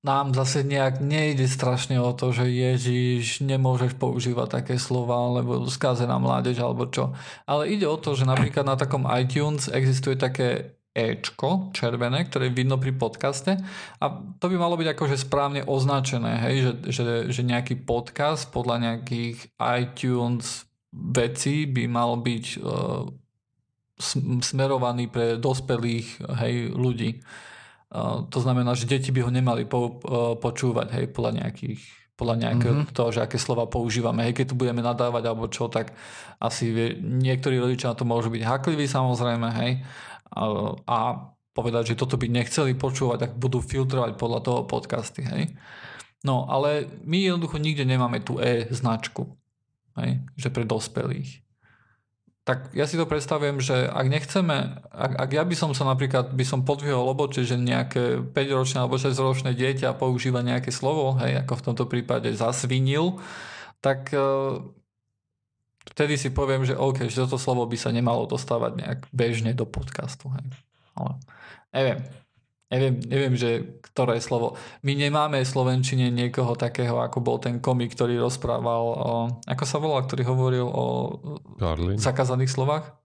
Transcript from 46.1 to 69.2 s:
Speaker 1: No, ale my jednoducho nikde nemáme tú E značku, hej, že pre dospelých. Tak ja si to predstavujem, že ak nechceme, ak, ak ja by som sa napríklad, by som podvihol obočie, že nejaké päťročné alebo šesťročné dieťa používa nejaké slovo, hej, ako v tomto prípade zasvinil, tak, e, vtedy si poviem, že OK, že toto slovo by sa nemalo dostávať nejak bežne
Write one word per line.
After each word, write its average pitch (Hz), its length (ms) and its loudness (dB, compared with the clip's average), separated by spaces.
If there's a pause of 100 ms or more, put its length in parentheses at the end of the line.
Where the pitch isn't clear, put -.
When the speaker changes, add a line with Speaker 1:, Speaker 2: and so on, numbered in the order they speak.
Speaker 1:
No, 131 240 0
ale 135 240 2 (320)
my 175 200 0
jednoducho 175 340 0
nikde 151 280 0
nemáme 127 360 2
tú 113 180 -4
E 120 300 2
značku, 113 600 -2 (680)
hej, 127 240 0 (140)
že - 140 -4
pre 120 160 -2
dospelých. 120 760 -4 (1000)
Tak 131 300 -2
ja 143 120 0
si 151 100 -2
to 165 120 2
predstavujem, 147 540 0
že 135 140 0 (120)
ak - 220 0
nechceme, 151 480 2 (320)
ak, - 320 -4
ak 135 120 0
ja 151 100 2
by 175 120 0
som 160 180 0
sa 135 120 0
napríklad, 131 460 2
by 131 140 0
som 131 200 0
podvihol 139 440 0
obočie, 135 360 0
že 123 120 0
nejaké 123 680 2
päťročné 131 540 0
alebo 127 200 0
šesťročné 131 540 2
dieťa 131 420 0
používa 127 480 0
nejaké 123 280 0
slovo, 135 480 0
hej, 127 200 2
ako 131 180 -2
v - 80 -10
tomto 120 220 0
prípade 120 460 0
zasvinil, 131 840 0 (600)
tak, 135 300 0
e, 147 100 0 (1700)
vtedy 147 280 0
si 135 140 -2
poviem, 135 340 2
že 131 120 2
OK, 131 280 0
že 117 160 -2
toto 127 180 0
slovo 127 280 0
by 117 100 -4
sa 117 140 -2
nemalo 117 360 2
dostávať 117 500 -2
nejak 123 240 -4 (120)
bežne 117 400 2